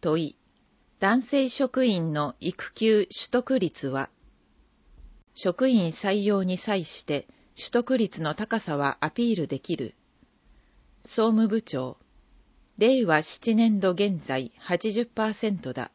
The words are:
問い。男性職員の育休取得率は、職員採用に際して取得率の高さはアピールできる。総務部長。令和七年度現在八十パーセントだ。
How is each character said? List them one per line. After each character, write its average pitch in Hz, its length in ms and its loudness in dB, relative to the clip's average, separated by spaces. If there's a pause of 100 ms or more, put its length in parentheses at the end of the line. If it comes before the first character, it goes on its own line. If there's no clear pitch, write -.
問 165 220 0
い。 147 140 -8 (640)
男 220 200 4
性 269 280 0
職 262 360 0
員 170 280 0
の 147 260 -4
育 - 360 -8
休 214 320 4
取 - 220 -10
得 247 300 0
率 156 300 -4
は、 135 200 -4 (1300)
職 196 340 0
員 208 200 4
採 202 340 -2
用 196 220 2
に 185 120 -2
際 190 280 -2
し - 200 -14
て 143 220 -4 (300)
取 - 160 -12
得 240 260 2
率 190 240 -2
の 147 140 -2
高 214 240 -2
さ 151 160 -4
は 143 240 0
ア 156 100 -2
ピ 240 220 0
ー 208 40 2
ル 156 120 -2
で 135 100 -4
き - 180 -4
る。 113 200 -8 (1080)
総 226 280 0
務 220 160 4
部 214 120 0
長。 127 380 -8 (800)
令 247 260 4
和 156 180 4
七 - 340 -2
年 220 240 4
度 185 100 4
現 185 340 0
在 131 320 -4
八 180 360 -2
十 233 140 -2
パ 226 180 -4
ー 214 80 -2
セ 214 180 -2
ン 190 80 -2
ト 135 140 -8
だ。 120 220 -8